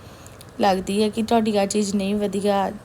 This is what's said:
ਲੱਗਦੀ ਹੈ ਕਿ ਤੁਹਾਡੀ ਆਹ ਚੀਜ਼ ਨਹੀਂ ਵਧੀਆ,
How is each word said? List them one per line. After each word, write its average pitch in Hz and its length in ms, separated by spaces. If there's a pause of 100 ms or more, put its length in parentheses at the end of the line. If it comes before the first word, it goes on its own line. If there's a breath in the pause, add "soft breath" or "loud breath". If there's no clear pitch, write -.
(600 loud breath)
ਲੱਗਦੀ 196 420
ਹੈ 208 60
ਕਿ 220 140
ਤੁਹਾਡੀ 220 340
ਆਹ 202 80
ਚੀਜ਼ 202 300
ਨਹੀਂ 196 200
ਵਧੀਆ, 202 560 (140)